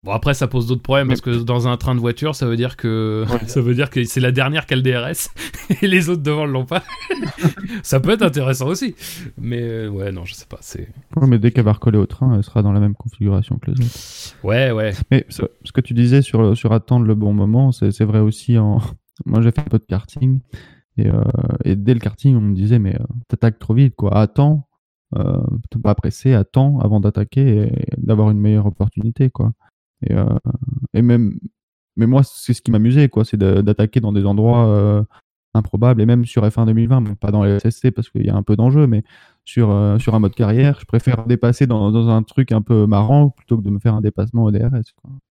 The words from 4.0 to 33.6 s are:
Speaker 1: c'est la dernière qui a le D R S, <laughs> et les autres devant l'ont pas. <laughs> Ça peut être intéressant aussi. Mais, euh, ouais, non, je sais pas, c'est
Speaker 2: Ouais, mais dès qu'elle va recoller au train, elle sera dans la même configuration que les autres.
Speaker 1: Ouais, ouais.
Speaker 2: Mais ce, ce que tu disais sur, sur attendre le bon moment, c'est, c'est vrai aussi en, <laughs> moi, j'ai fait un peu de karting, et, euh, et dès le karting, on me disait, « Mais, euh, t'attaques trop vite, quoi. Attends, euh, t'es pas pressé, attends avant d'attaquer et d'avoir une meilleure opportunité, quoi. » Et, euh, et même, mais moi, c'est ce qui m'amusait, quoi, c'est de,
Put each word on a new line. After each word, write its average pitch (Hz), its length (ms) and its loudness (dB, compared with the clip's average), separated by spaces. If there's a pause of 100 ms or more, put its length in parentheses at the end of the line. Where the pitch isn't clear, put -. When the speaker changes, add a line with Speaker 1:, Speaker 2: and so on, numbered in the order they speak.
Speaker 1:
c'est 117 160 -4
la 127 140 0
dernière 139 320 -2
qui - 80 -4
a 131 40 0
le 131 60 -2
D 127 140 0
R 120 100 -6
S, - 220 -8 (260)
<laughs> - 260 -6
et 208 60 0
les 185 220 0
autres 175 120 -4
devant 151 240 -4
l'ont 131 200 -4
pas. 175 180 -6 (260)
<laughs> 196 760 -6
Ça 135 180 0
peut 151 100 0
être 220 100 0
intéressant 131 460 -2
aussi. 196 280 -6 (440)
Mais, 120 220 -6
euh, 113 280 -8
ouais, 98 220 -6
non, 92 140 -10
je - 80 -14
sais - 120 -20
pas, - 140 -18
c'est - 300 -16 (260)
Speaker 2:
Ouais, 151 100 2
mais 120 140 4
dès 117 120 2
qu'elle 123 140 0
va 107 80 4
recoller 107 240 0
au 98 80 2
train, 127 300 0
elle 101 80 0
sera 107 200 -2
dans 101 100 2
la 104 80 2
même 101 140 0
configuration 101 640 -4
que - 120 -6
les 127 80 -2
autres. - 680 -10
Speaker 1:
Ouais, 120 260 0
ouais. 110 200 -2 (180)
Speaker 2:
Mais - 200 2
ce, - 140 -8 (200)
ce - 80 -18
que 131 100 0
tu - 120 -6
disais 123 280 4
sur, 110 360 2
sur 110 160 0
attendre 117 320 2
le 107 100 2
bon 104 180 0
moment, 110 380 2
c'est, 101 200 0
c'est 110 140 0
vrai 107 140 2
aussi 107 380 0
en, 104 240 2 (220)
<laughs> - 220 -20
moi, 113 160 0
j'ai 117 100 4
fait - 100 -4
un - 20 -8
peu - 160 -2
de - 60 -8
karting, 127 560 -2 (560)
et, 107 100 0
euh, 104 140 2 (420)
et 95 120 0
dès 104 180 0
le 117 60 0
karting, 123 360 0
on 113 60 2
me 101 140 0
disait, « 107 240 2
Mais, 98 160 0
euh, - 80 -6 (240)
t'attaques 113 320 -2
trop - 160 -2
vite, 131 200 4
quoi. 101 220 0
Attends, 143 500 2 (480)
euh, 90 260 0 (280)
t'es - 80 -6
pas 104 160 0
pressé, - 400 0
attends 131 460 2
avant 104 200 2
d'attaquer 104 680 2
et - 180 -2 (120)
d'avoir 107 340 2
une 104 80 2
meilleure 104 260 2
opportunité, 113 640 -2
quoi. » 113 220 -2 (560)
Et, - 60 0
euh, 101 120 2 (680)
et 110 100 2
même, 120 360 2 (560)
mais 110 100 0
moi, 131 180 4
c'est - 300 -4
ce - 100 -4
qui - 80 -2
m'amusait, 123 380 4
quoi, 107 160 0
c'est - 120 -6
de, 95 240 2